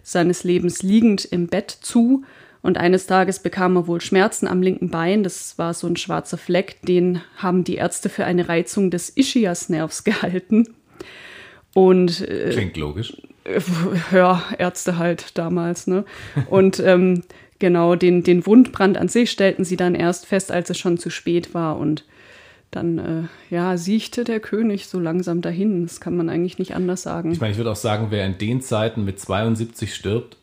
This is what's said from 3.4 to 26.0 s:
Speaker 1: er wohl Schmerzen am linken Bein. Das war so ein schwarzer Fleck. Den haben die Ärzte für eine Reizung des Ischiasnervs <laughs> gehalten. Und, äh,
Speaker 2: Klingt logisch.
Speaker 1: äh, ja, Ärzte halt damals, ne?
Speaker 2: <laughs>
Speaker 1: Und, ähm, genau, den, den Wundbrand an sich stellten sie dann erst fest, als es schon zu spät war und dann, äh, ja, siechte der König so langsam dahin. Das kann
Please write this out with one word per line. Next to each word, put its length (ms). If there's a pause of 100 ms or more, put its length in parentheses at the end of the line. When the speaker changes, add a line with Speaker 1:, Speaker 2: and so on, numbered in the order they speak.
Speaker 1:
er 120
wohl 140
Schmerzen 460
am 140
linken 300
Bein. 320
Das 340
war 160
so 140
ein 100
schwarzer 400
Fleck. 460
Den 380 (160)
haben 260
die 120
Ärzte 340
für 160
eine 240
Reizung 420
des 180
Ischiasnervs 920
<laughs> 0
gehalten. 640 (1080)
Und, 540
äh, 240
Speaker 2:
Klingt 260
logisch. 400 (280)
Speaker 1:
äh, 140 (560)
ja, 280 (140)
Ärzte 400
halt 400
damals, 500
ne? 160 (220)
Speaker 2:
<laughs> 240
Speaker 1:
Und, 300
ähm, 440 (360)
genau, 360
den, 280
den 220
Wundbrand 520
an 100
sich 240
stellten 320
sie 140
dann 180
erst 300
fest, 260
als 180
es 80
schon 200
zu 120
spät 440
war 240
und 280 (640)
dann, 280
äh, 240 (300)
ja, 220
siechte 480
der 160
König 480
so 100
langsam 440
dahin. 420
Das 160
kann 160